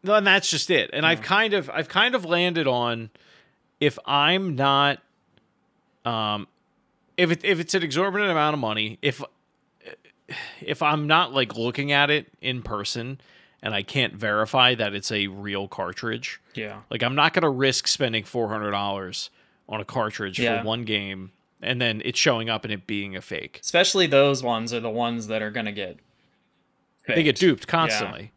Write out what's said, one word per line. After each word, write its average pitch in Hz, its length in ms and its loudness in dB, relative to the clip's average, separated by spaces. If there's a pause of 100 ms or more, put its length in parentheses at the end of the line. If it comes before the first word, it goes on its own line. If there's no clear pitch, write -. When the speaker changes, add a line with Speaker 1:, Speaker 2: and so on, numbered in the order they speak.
Speaker 1:
no, 202 100 4
and 208 120 6
that's 196 220 6
just - 220 -2
it. 135 220 4
And 151 120 -2
I've 165 140 4
Speaker 2:
Yeah. 110 80 -10
Speaker 1:
kind 208 280 2
of, 147 160 0
I've 156 180 -4
kind 240 260 2
of 202 100 0
landed 170 440 2
on, 120 420 0 (720)
if 147 260 2
I'm 160 480 2
not, 139 460 2 (1040)
um, 107 420 -2 (720)
if 175 160 4
it, 165 120 -4
if 190 140 2
it's 170 160 -4
an 185 80 2
exorbitant 185 480 0
amount 151 240 2
of 147 60 -2
money, 107 420 -2
if, 139 180 0 (1400)
if - 220 -6
I'm 151 240 2
not, 156 280 2
like, 113 220 0
looking 123 360 -2
at 143 180 4
it 147 180 0 (120)
in 127 220 -4
person 117 580 -6 (420)
and 107 120 -4
I 101 80 0
can't 123 320 -2
verify 110 640 4
that 104 180 -2
it's 101 180 -6
a 101 140 0
real 98 420 -6
cartridge, 113 720 -6 (140)
Speaker 2:
Yeah. 104 340 -10
Speaker 1:
like, 113 140 -2
I'm 123 120 0
not 147 200 4
gonna 165 160 4
risk 131 380 0
spending 113 360 0
four 117 240 -4
hundred 104 220 -4
dollars 98 580 -4 (400)
on 107 120 -6
a 98 40 -8
cartridge 107 540 -4
Speaker 2:
Yeah. 117 220 2
Speaker 1:
for 104 60 -6
one 117 180 -2
game 98 480 -4 (280)
and 123 200 -2
then 113 260 0
it's - 120 -2
showing 113 300 2
up 110 160 -2
and 107 80 -6
it 95 140 -8
being 101 300 -6
a 90 40 -8
fake. - 400 -10
Speaker 2:
Especially 185 460 2
those 139 360 4
ones 117 300 -2
are 120 80 -4
the 117 80 -4
ones 117 380 -2
that 110 160 -2
are 107 80 -4
gonna 107 220 -6
get 98 260 -8 (1080)
Speaker 1:
They 143 160 2
get 151 140 4
Speaker 2:
faked. - 40 -4
Speaker 1:
duped 170 260 4
Speaker 2:
Yeah. - 40 -8
Speaker 1:
constantly. 107 680 0